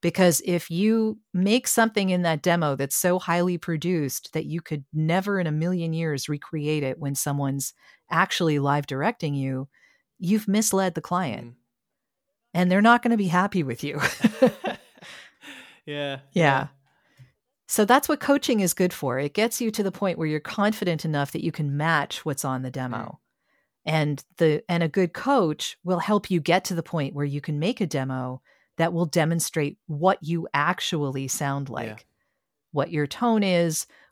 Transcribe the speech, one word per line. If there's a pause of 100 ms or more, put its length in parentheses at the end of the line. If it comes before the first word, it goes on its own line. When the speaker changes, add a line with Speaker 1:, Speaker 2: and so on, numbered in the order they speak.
Speaker 1:
Because
if
you (120)
make
something
in
that
demo
that's
so
highly
produced
that
you
could
never
in
a
million
years
recreate
it
when
someone's (380)
actually
live
directing
you, (500)
you've
misled
the
client.
Speaker 2:
Mm. (960)
Speaker 1:
And
they're
not
gonna
be
happy
with
you. (400)
<laughs> (1120)
Speaker 2:
Yeah,
Speaker 1:
Yeah. (140)
Speaker 2:
yeah. (1000)
Speaker 1:
So
that's
what
coaching
is
good
for.
It
gets
you
to
the
point
where
you're
confident
enough
that
you
can
match
what's
on
the
demo.
Speaker 2:
Mm. (680)
Speaker 1:
And (120)
the,
and
a
good
coach
will
help
you
get
to
the
point
where
you
can
make
a
demo (360)
that
will
demonstrate
what
you
actually
sound
Speaker 2:
Yeah.
Speaker 1:
like, (640)
what
your
tone
is, (260)